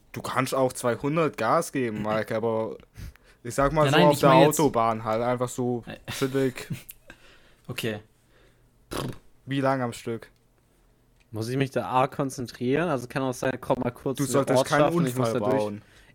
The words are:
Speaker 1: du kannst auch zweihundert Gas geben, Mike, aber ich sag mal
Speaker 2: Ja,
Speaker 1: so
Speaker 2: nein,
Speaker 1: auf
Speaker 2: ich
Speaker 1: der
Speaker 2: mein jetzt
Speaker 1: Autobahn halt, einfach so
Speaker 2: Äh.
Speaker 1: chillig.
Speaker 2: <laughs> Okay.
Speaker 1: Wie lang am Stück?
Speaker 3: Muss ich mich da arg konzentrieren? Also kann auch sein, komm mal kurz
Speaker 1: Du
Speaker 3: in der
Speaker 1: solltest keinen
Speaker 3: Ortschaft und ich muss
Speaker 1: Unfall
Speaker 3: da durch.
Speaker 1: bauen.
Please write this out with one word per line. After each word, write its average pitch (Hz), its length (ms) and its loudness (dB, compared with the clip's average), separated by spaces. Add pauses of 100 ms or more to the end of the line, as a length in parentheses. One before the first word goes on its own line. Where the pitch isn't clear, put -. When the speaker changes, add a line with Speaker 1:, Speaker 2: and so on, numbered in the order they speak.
(120)
Speaker 1:
du 117 100 -10
kannst - 340 -4
auch 131 180 2
zweihundert 143 640 -2
Gas 139 340 0
geben, 117 300 -4
Mike, 107 340 -2
aber 110 420 -4 (680)
ich 120 100 -10
sag 139 200 2
mal 156 120 4
Speaker 2:
Ja, 139 60 2
Speaker 1:
so 151 60 6
Speaker 2:
nein, 170 100 8
Speaker 1:
auf 147 60 8
Speaker 2:
ich 139 80 -2
Speaker 1:
der 143 80 8
Speaker 2:
mein 131 180 8
jetzt 151 120 2
Speaker 1:
Autobahn 113 440 2
halt, 113 180 0
einfach 123 280 -2
so 123 380 -4
Speaker 2:
Äh. - 240 -12
Speaker 1:
chillig. 135 600 -2
Speaker 2:
<laughs> - 960 -18
Okay. 113 320 -6 (1500)
Speaker 1:
Wie 135 140 -4
lang 135 200 0
am 120 100 -4
Stück? 113 380 -10 (1000)
Speaker 3:
Muss 110 180 -6
ich 127 80 -4
mich 135 140 0
da 107 160 -2
arg 127 280 2
konzentrieren? 135 760 -2
Also 123 180 -4
kann 135 160 -4
auch 131 100 -2
sein, 131 260 -4
komm - 240 0
mal 123 80 -2
kurz - 260 -4
Speaker 1:
Du 147 60 -2
Speaker 3:
in 135 40 0
der 120 60 -2
Speaker 1:
solltest 135 320 4
keinen 147 180 4
Speaker 3:
Ortschaft 156 140 2
und 165 100 2
ich 123 80 -4
muss 123 140 2
Speaker 1:
Unfall 110 120 0
Speaker 3:
da 104 80 0
durch. 110 140 2
Speaker 1:
bauen. 104 180 -6 (340)